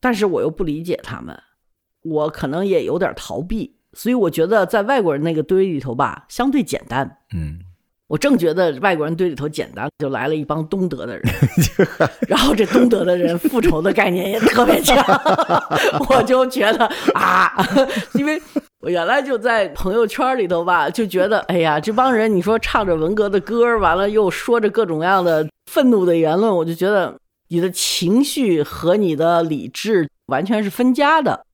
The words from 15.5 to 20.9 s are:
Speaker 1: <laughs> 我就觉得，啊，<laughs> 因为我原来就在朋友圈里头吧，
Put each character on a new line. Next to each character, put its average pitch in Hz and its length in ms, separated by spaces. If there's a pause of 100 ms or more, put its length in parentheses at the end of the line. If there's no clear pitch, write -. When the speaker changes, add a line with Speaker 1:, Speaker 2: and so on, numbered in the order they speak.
Speaker 1:
<laughs> - 580
我 - 140
就 254 200
觉 233 300
得， 254 100 (300)
啊， 185 360 (340)
<laughs> 233 280
因 277 140
为 311 120 (420)
我 - 100
原 175 160
来 262 160
就 262 160
在 220 300
朋 185 260
友 226 120
圈 254 300
里 214 100
头 170 160
吧， 170 280